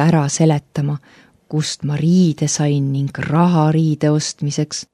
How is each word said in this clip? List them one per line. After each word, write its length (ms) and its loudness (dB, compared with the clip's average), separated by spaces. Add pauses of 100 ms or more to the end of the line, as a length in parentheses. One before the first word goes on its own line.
ära 240 2
seletama, 720 -2 (500)
kust 400 -6
ma 80 -2
riide 560 2
sain 400 0
ning 260 -4 (120)
raha 420 2
riide 400 0
ostmiseks. 720 -4 (100)